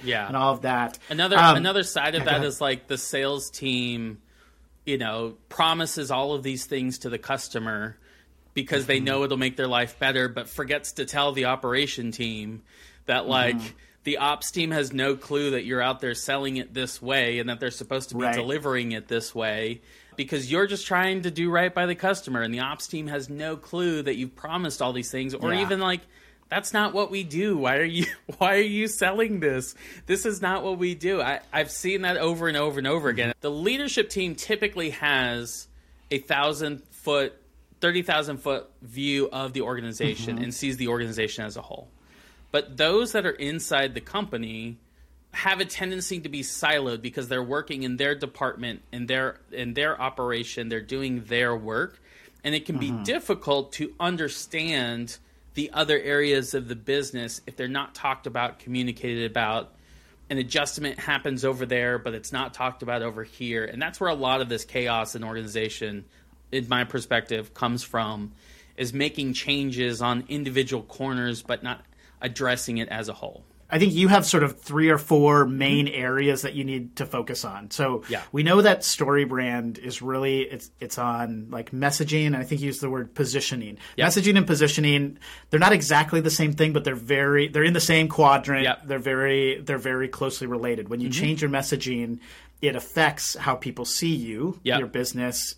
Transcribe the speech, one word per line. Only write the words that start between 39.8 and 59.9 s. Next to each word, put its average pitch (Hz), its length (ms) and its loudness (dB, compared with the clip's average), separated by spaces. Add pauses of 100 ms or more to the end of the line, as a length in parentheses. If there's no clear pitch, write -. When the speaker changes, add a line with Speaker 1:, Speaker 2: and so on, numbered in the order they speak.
Speaker 2:
Mm-hmm. 117 100 -6
Speaker 1:
and 120 80 -8
sees 131 240 -4
the 123 120 -4
organization 113 560 -4
as 104 100 -10
a 113 60 -10
whole. - 260 -16 (640)
But 143 260 -2
those 196 360 4
that 190 140 2
are 156 40 2
inside 143 600 -2
the 120 80 -6
company 117 760 -8 (520)
have 190 280 0
a 190 60 -2
tendency 185 560 -6
to 151 80 -10
be 143 120 -6
siloed 131 600 0
because 123 240 -6
they're 127 160 0
working 139 400 -4
in 123 140 -4
their 143 180 2
department, 127 640 -6 (100)
in 120 140 -8
their, 131 340 -2 (120)
in 120 240 -8
their 147 260 0
operation, 120 680 -4
they're 113 120 -4
doing 127 440 -4
their 120 300 0
work, 110 460 -4 (420)
and 147 120 -2
it 151 100 -4
can 151 140 -4
be 120 100 -2
Speaker 2:
Mm-hmm. 117 140 -4
Speaker 1:
difficult 170 720 -2
to - 260 -8
understand 151 1200 -4 (360)
the 151 200 -6
other 151 260 2
areas 143 540 2
of 123 140 -4
the 117 80 -8
business 120 720 -4
if - 100 -14
they're 127 120 -6
not 139 260 -6
talked - 340 -4
about, 120 320 -4
communicated 123 720 -4
about. 113 440 -2 (580)